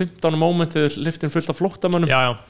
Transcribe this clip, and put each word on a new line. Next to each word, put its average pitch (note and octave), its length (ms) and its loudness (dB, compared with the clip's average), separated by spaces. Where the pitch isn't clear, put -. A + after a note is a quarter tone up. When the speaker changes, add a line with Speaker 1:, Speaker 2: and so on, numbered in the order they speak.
Speaker 1:
fimmtán E3 380 -2
moment E3+ 340 2
þegar D3+ 320 0
lyftin D#3+ 260 -4
fullt E3 200 -2
af - 80 -6
flóttamönnum. F3 500 0
Speaker 2:
Já, C3 120 4
já, A2 40 -8